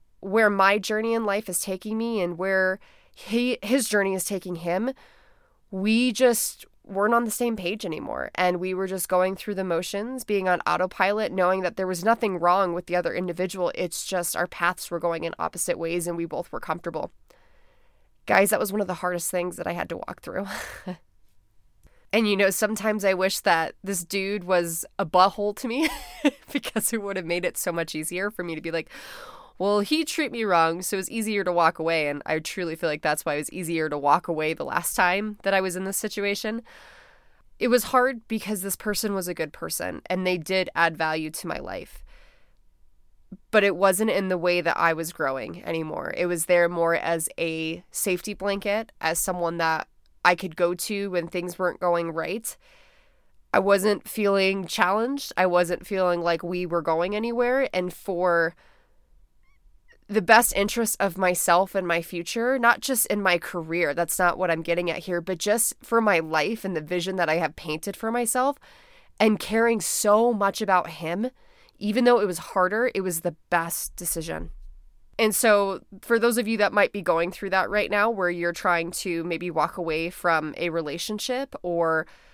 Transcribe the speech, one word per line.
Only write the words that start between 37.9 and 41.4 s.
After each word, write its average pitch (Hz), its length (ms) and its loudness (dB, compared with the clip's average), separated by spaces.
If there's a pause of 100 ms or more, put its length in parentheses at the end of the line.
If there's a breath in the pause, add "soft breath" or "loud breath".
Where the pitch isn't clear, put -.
because 214 340 -4
this 190 140 -6
person 202 380 -2
was 185 140 -2
a 175 60 -4
good 156 180 -4
person 92 540 -6
and 185 200 -2
they 180 120 2
did 185 380 -2
add 165 220 2
value 156 320 -2
to - 180 -10